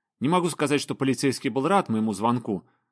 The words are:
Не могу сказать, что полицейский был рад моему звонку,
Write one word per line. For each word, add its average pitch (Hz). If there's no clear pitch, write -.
Не 123
могу 175
сказать, 143
что -
полицейский 135
был 131
рад 185
моему 110
звонку, 110